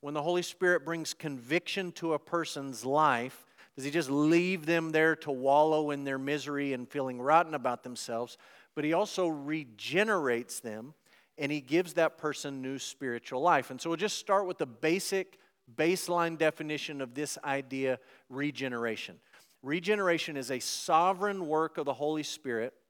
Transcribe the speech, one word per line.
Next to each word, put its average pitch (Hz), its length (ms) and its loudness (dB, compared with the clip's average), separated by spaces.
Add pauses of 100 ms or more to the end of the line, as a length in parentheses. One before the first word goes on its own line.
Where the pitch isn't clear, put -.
when 143 140 -8
the 147 80 -2
Holy 175 200 0
Spirit 175 420 2
brings 165 280 -4
conviction 156 800 -2
to 165 200 -2
a 147 60 0
person's 139 640 -4
life, 135 600 2 (300)
does 131 100 -10
he 143 60 -2
just 143 200 0
leave 165 540 4
them 165 260 2
there 156 260 4
to 151 160 -6
wallow 147 580 4
in 143 140 -4
their 135 120 -2
misery 143 560 -2
and 123 160 -6
feeling 131 320 -4
rotten 156 340 4
about 123 280 -2
themselves, 123 560 -8 (380)
but 147 80 -2
he 156 80 2
also 190 340 2
regenerates 143 1300 -2
them, 117 340 -10 (420)
and 143 140 -2
he 151 100 -2
gives 156 340 0
that 165 220 2
person 139 460 -6
new 135 160 -6
spiritual 127 600 -6
life. 147 320 4
And 127 80 -10
so 165 100 -4
we'll 165 60 0
just 196 220 -2
start 196 280 2
with 180 120 -6
the 151 80 0
basic 175 720 -2 (400)
baseline 170 600 0
definition 151 640 0
of 120 140 -8
this 147 300 -6
idea, 135 560 -2 (280)
regeneration. 123 920 -4 (420)
Regeneration 170 760 0
is 127 140 -6
a 127 80 -2
sovereign 185 880 2
work 156 320 0
of 156 60 -2
the 135 100 0
Holy 151 300 -2
Spirit 120 500 -4 (160)